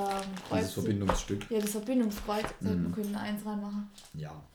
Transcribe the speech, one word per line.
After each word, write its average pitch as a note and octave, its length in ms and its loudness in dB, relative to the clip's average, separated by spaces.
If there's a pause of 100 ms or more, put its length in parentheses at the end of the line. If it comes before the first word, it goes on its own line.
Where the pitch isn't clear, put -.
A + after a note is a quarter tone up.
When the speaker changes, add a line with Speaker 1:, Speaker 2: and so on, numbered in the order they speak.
(200)
Speaker 1:
Dieses F#3+ 300 -6
Speaker 2:
Kreuz- G2 240 2
Speaker 1:
Verbindungsstück. G2+ 760 2
Speaker 2:
Ja, A3 80 2
das G#3 120 2
Verbindungskreuz, G#3+ 720 2
das - 260 -2
hätte F#3 120 4
man E3+ 100 2
Speaker 1:
Mhm. F3 40 0
Speaker 2:
können G#3 220 -2
eins G#3 300 -2
reinmachen. G3+ 420 -4 (240)
Speaker 1:
Ja. D3+ 200 -6 (220)